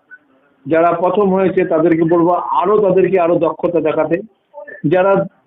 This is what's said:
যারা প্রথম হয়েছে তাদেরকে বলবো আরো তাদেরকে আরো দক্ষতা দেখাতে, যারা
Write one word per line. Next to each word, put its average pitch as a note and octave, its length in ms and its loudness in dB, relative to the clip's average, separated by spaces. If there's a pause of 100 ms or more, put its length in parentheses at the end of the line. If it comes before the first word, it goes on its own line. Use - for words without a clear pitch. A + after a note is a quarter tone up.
(680)
যারা E3 260 2
প্রথম F#3 420 0
হয়েছে F#3 300 0
তাদেরকে E3 380 0
বলবো E3+ 280 2
আরো F3 480 0
তাদেরকে F#3 420 2
আরো E3+ 140 0
দক্ষতা E3 460 -2
দেখাতে, D#3 400 -2 (640)
যারা F#3+ 400 2 (220)